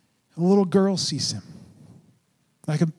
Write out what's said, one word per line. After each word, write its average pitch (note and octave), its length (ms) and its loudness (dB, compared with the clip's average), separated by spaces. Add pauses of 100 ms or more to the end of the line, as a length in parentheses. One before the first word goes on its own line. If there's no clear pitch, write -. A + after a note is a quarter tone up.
(340)
a D#3+ 60 -12
little G3 240 4
girl F#3+ 320 2
sees - 340 -6
him, G#2+ 120 -10 (1200)
like D3+ 140 -2
a, E3+ 60 2 (120)